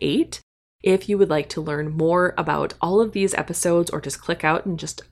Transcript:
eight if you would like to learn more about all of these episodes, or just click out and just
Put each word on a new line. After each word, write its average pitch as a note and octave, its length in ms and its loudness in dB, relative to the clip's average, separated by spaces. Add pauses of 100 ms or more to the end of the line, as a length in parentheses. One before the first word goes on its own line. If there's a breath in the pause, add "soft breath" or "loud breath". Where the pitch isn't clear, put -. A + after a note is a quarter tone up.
eight F#3 400 -2 (440)
if F#3+ 240 2
you G3+ 100 2
would F#3+ 120 4
like D3+ 180 0
to - 120 -8
learn D3+ 300 -4
more E3+ 480 2
about D3+ 420 -2
all F#3 200 2
of A3 100 0
these G3 240 0
episodes, E3+ 560 0
or D3+ 100 -6
just C#3 200 -10
click E3+ 240 -4
out D#3 200 2
and E3+ 140 -4
just - 340 -12